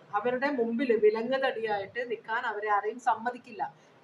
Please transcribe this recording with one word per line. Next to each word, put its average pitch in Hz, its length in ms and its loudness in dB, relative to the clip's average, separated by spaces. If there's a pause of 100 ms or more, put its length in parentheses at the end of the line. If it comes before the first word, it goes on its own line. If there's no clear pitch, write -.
(160)
അവരുടെ 247 340 0
മുമ്പിൽ 233 480 2
വിലങ്ങുതടിയായിട്ട് 220 1120 2
നിൽക്കാൻ 226 340 -4
അവരെ 208 240 -4
ആരെയും 208 300 0
സമ്മതിക്കില്ല. 226 920 -4 (140)